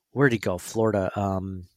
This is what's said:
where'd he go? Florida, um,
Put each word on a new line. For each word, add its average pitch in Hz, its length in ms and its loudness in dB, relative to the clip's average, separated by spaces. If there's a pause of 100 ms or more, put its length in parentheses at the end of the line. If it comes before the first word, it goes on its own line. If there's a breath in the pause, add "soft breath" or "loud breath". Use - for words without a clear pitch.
(120)
where'd 131 200 4
he 113 80 0
go? 92 180 -2
Florida, 104 640 0
um, 95 460 -4 (120)